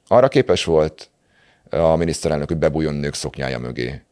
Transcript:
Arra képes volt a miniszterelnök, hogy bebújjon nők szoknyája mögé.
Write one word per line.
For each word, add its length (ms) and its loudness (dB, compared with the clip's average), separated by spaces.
Arra 200 6
képes 360 2
volt 460 0
a 260 2
miniszterelnök, 520 -2
hogy 100 -4
bebújjon 360 0
nők 200 -4
szoknyája 460 -6
mögé. 420 -8